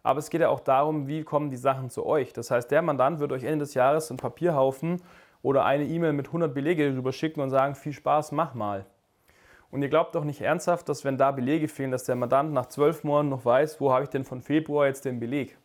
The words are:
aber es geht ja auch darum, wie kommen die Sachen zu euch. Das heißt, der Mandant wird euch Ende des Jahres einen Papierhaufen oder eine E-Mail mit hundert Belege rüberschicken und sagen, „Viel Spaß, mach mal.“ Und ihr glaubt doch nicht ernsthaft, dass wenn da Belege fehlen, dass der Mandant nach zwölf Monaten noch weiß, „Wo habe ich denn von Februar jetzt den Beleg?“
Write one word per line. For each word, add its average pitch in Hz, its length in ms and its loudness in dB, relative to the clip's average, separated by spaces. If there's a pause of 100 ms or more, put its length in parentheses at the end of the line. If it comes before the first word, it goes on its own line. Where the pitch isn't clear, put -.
aber 135 160 2
es 147 100 -8
geht 165 100 0
ja 160 80 4
auch 123 140 2
darum, 147 460 0
wie 151 160 -6
kommen 147 260 -2
die 131 80 -8
Sachen 131 320 -2
zu - 160 -6
euch. 135 260 0
Das - 180 -8
heißt, 120 220 0
der 147 100 4
Mandant 151 380 2
wird 143 140 -2
euch 127 100 -6
Ende 147 220 -2
des 135 80 -12
Jahres 143 360 2
einen 127 100 -10
Papierhaufen 147 800 0 (400)
oder 135 240 4
eine 143 180 2
E-Mail 160 300 0
mit 139 180 -4
hundert 160 220 -2
Belege 143 420 0
rüberschicken 135 480 -4
und 135 60 -2
sagen, 135 260 2
„Viel 147 160 -10
Spaß, 147 400 0
mach 147 220 -2
mal.“ 104 320 -6 (840)
Und 139 100 -4
ihr 139 80 -2
glaubt 160 260 2
doch 160 80 -2
nicht 147 160 -6
ernsthaft, 170 480 0
dass 147 160 -4
wenn 135 140 -2
da 135 140 4
Belege 139 360 0
fehlen, 135 240 -6
dass 127 140 -4
der 127 100 0
Mandant 131 380 0
nach 127 140 -2
zwölf 156 360 0
Monaten 147 240 2
noch 135 160 -4
weiß, 135 380 2
„Wo 135 100 2
habe 131 120 2
ich 139 60 -10
denn 135 140 -4
von 127 180 -12
Februar 147 460 2
jetzt 135 160 -4
den 127 160 -4
Beleg?“ 120 460 -4